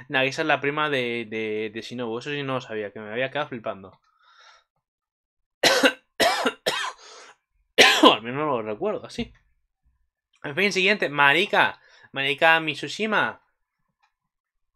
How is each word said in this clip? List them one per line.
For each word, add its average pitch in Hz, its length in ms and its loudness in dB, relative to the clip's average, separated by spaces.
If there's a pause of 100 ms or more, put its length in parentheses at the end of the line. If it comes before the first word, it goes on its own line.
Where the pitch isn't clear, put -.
Nagisa 135 340 0
es 156 60 -2
la 139 120 2
prima 151 300 -2
de, 120 380 -2
de, 110 440 -6
de 110 100 -10
Shinobu, 120 360 -8
eso 135 120 -10
sí 143 120 -6
no 135 120 -6
lo 127 60 -4
sabía, 107 320 -8
que 110 60 -16
me 107 140 -12
había 127 180 -4
quedado 143 180 -6
flipando. 101 520 -12 (1600)
<coughs> - 2500 0
O 240 100 10
al 110 100 -2
menos 131 240 -6
no - 0 -
lo 127 160 -2
recuerdo, 120 440 -6
así. - 260 -10 (1120)
En 147 100 -8
fin, 190 180 0
siguiente, 190 360 0
Marika. 147 720 4 (320)
Marika 143 480 4
Mitsushima. 156 840 -4 (1300)